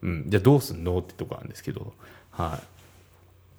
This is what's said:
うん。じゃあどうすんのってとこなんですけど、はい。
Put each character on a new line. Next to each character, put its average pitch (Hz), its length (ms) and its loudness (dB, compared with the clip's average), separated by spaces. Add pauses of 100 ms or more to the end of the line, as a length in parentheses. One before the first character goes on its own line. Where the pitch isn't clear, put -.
う - 80 -2
ん。 80 180 -2
じ 98 100 4
ゃ - 20 2
あ 92 40 2
ど 139 140 10
う 127 40 2
す - 120 -6
ん 82 100 -8
の 90 160 0
っ 85 40 0
て - 100 -18
と - 120 -8
こ - 100 -8
な - 60 -12
ん - 60 -12
で - 80 -16
す - 80 -18
け - 100 -6
ど、 - 200 -10 (380)
は 82 300 -4
い。 - 60 -18 (920)